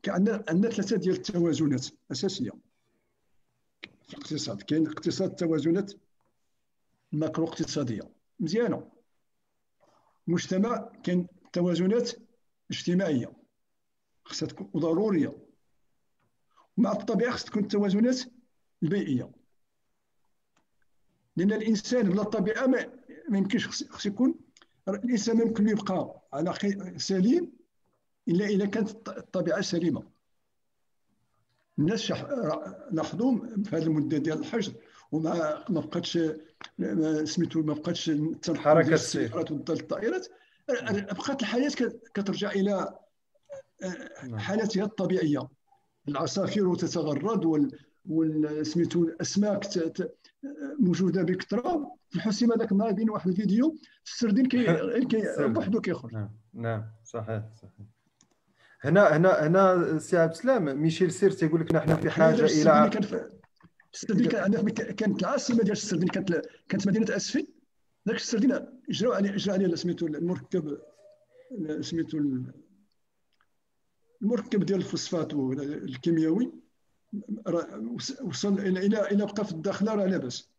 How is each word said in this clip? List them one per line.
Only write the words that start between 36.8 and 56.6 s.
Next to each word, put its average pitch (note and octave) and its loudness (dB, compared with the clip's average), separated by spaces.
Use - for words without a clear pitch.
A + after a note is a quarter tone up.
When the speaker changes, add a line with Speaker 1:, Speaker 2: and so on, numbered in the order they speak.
Speaker 1:
سميتو، D#3+ -2
ما D3+ 0
بقاتش E3 -4
التنقل D#3 -2
Speaker 2:
حركة D#3 8
Speaker 1:
ديال D#3 6
Speaker 2:
السير. D3 0
Speaker 1:
السيارات D#3 -4
وديال D3+ -4
الطائرات، E4+ -4
Speaker 2:
نعم. A3 -2
Speaker 1:
بقات G3+ -4
الحياة A#3 0
ك-، B3+ -4
كترجع G3+ -2
إلى، F#3+ 0
آه، F3 -10
Speaker 2:
نعم. A#2 -8
Speaker 1:
حالتها G3 -2
الطبيعية. D#3+ 0
العصافير F3 0
تتغرد D#3+ 0
وال-، D3+ 2
وال-، D#3 0
سميتو F3 2
الأسماك G3 0
ت-، - -4
ت-، E3 -4
موجودة F3+ 4
بكثرة. B3 -2
في - -8
الحسيم A3 2
هذاك A3 2
النهار G#3+ 2
بين A3 2
واحد F#3+ 0
الفيديو، G#3+ 2
السردين A#3+ 2
كي-، B3 2
Speaker 2:
<laughs> - 2
Speaker 1:
كي-، A3 0
Speaker 2:
السردين. D3 0
Speaker 1:
بوحدو G#3 0
كيخرج. B2+ -4
Speaker 2:
نعم، G#2+ -6
نعم، A2+ -4